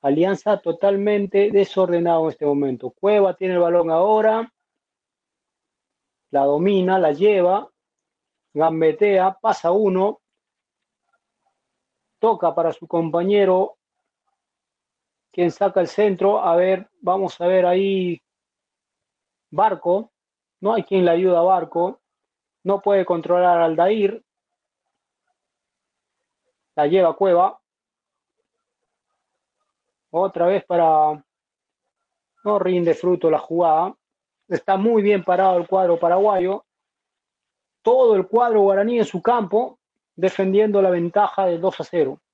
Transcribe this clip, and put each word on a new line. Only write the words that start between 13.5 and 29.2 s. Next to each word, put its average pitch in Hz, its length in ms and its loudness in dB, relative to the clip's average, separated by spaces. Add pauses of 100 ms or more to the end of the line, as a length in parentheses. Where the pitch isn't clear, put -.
quien 175 180 -2
saca 190 300 -2
el 170 80 -2
centro. 202 500 0
A 170 160 0
ver, 185 360 0 (100)
vamos 190 400 -4
a 175 60 -2
ver 185 180 2
ahí. 185 580 -2 (1300)
Barco. 190 640 -2 (500)
No 214 80 0
hay 220 100 -2
quien 185 220 0
le 175 60 4
ayude 180 260 2
a 170 60 2
Barco. 180 580 -2 (600)
No 196 180 -2
puede 196 240 0
controlar 175 560 0
a 170 60 2
Aldair. 196 580 -2 (2500)
La 151 120 0
lleva 170 280 2
Cueva. 185 460 2 (2500)